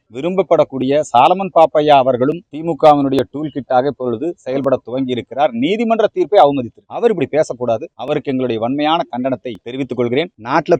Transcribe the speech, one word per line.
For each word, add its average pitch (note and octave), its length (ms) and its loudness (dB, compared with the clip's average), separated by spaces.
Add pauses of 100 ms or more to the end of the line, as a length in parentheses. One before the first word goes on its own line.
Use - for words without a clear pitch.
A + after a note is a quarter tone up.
(120)
விரும்பப்படக்கூடிய D3 880 -2
சாலமன் F3 540 2
பாப்பையா D3+ 340 4
அவர்களும் C3+ 640 2
திமுகவினுடைய C#3+ 720 2 (100)
டூல் D3 200 -8
கிட்டாக B2+ 360 0
இப்பொழுது B2+ 500 -4
செயல்பட C3 480 -2
துவங்கி B2+ 260 -6
இருக்கிறார். B2 400 -2
நீதிமன்ற G#3+ 560 0
தீர்ப்பை F#3 340 2
அவமதித்து C#3+ 460 0
அவர் F#3 240 -2
இப்படி E3 180 -2
பேசக்கூடாது. B2 680 -4
அவருக்கு C#3 360 -6
எங்களுடைய B2+ 300 -2
வன்மையான D3 500 0
கண்டனத்தை B2+ 520 -6
தெரிவித்துக் B2+ 340 -8
கொள்கிறேன். B2+ 360 -2 (100)
நாட்டுல D#3 380 0